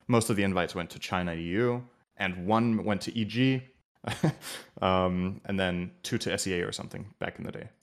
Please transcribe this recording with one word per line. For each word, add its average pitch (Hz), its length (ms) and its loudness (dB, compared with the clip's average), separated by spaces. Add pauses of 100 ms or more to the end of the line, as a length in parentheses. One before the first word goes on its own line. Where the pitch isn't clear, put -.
most 117 240 4
of 110 60 2
the 101 60 4
invites 90 320 2
went 85 160 -4
to - 80 -14
China 90 340 -2
and 82 80 -4
E 85 40 -4
U, 120 420 0 (300)
and 90 300 -4
one 113 380 4
went 101 180 0
to 110 160 -6
E 113 60 0
G, 127 380 2 (420)
<laughs> - 800 -4
um, 92 600 4
and 98 140 -2
then 90 340 0 (100)
two - 160 -2
to 95 140 -2
S 98 140 -2
E 90 140 0
A - 60 -2
or 101 60 -6
something - 460 -12
back - 200 -6
in - 60 -8
the - 80 -8
day. 107 160 -12 (140)